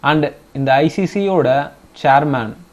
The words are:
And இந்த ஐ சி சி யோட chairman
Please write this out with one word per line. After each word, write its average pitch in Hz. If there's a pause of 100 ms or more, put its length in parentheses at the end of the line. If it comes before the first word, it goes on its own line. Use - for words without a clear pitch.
(120)
And 151 (360)
இந்த 135 (140)
ஐ 160 (100)
சி 196
சி 202
யோட 156 (520)
chairman 135 (200)